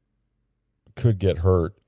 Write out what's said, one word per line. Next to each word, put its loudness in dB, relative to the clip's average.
could 0
get 0
hurt 0